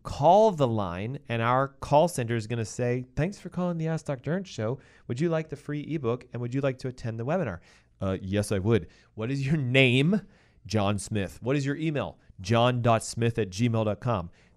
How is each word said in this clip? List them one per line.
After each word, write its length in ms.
call 480
the 160
line, 500
and 140
our 240
call 400
center 300
is 100
gonna 180
say, 420
"Thanks 240
for 80
calling 280
the 120
Ask 180
Doctor 280
Ernst 180
Show. 260
Would 120
you 100
like 180
the 80
free 240
ebook, 520
and 80
would 140
you 60
like 180
to 100
attend 300
the 80
webinar?" 320
"Uh, 220
yes, 300
I 80
would." 260
"What 160
is 120
your 120
name?" 640
"John 360
Smith." 420
"What 140
is 100
your 80
email?" 440
"John.smith@gmail.com." 1900